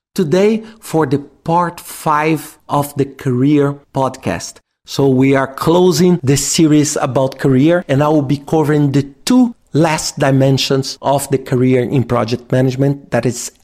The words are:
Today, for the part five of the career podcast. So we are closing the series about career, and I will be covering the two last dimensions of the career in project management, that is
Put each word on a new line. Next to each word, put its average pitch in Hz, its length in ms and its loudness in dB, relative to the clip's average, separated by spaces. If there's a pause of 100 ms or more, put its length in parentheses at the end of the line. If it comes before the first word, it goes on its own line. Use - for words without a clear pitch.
(120)
Today, 196 520 0 (160)
for 156 260 -2
the 139 140 -2
part 165 580 -4
five 156 800 -4 (100)
of 143 280 -4
the 139 80 0
career 139 720 0 (200)
podcast. 127 640 -6 (260)
So 139 240 -2
we 135 280 4
are 135 100 0
closing 175 760 2
the 135 160 2
series 151 600 2
about 131 420 -2
career, 147 480 2
and 143 160 0
I 151 60 0
will 151 180 2
be 139 120 -2
covering 147 520 0
the 139 140 0 (200)
two 247 300 2 (180)
last 156 460 -2
dimensions 135 840 0
of 135 300 -2
the 135 80 0
career 127 460 0
in 131 180 0
project 117 480 -4
management, 131 640 -2
that 147 120 -2
is - 280 -6 (120)